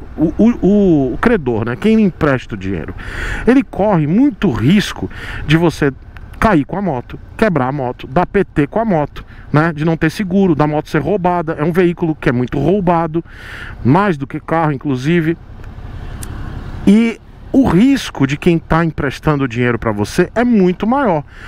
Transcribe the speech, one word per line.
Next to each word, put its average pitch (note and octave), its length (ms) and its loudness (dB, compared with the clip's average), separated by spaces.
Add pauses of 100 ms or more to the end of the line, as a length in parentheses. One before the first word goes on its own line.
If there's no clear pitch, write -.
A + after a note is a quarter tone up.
(160)
o, D#3 200 0
o, A3 140 6 (100)
o, F3+ 540 4
o B2 40 -6
credor, B2+ 460 -2
né? A#2+ 120 -4
Quem A3 200 2
lhe A3 60 4
empresta D3 540 0
o - 20 -12
dinheiro, F#2 340 -6 (540)
ele B3+ 160 4
corre F#3 440 0
muito G#3 440 2
risco A#2+ 580 0 (380)
de D3+ 100 4
você D#3 360 2 (480)
cair F#3 240 4
com - 120 -8
a G3+ 60 -4
moto, C#3 360 -6 (180)
quebrar D#3+ 320 2
a C3 40 -2
moto, B2+ 340 -6
dar D3+ 180 0
P F#3+ 200 0
T C#3+ 240 -2
com - 100 -4
a A3+ 60 0
moto, E3+ 400 -2 (280)
né? D#3 200 2
De D3 120 -4
não E3 120 2
ter D#3+ 120 0
seguro, F#3+ 460 2
da D3+ 140 2
moto D3+ 200 -2
ser - 120 0
roubada. F3 580 0
É D3+ 60 -2
um E3+ 80 0
veículo E3+ 420 2
que - 140 -2
é C#3 40 2
muito B2+ 280 -2
roubado, E3+ 640 0 (600)
mais F3 320 4
do C3+ 80 -8
que D3+ 140 -10
carro, D#3+ 320 0
inclusive. D3+ 680 0 (1500)
E A3+ 340 4 (320)
o C4 160 4
risco A3 560 2
de C3+ 120 -2
quem E3+ 200 2
tá D#3+ 280 0
emprestando D3 600 -2
o C#3 40 -2
dinheiro A#2+ 320 0
pra A#2 100 -2
você G#2 420 0
é A#3 120 0
muito G3 420 2
maior. A3+ 380 0 (240)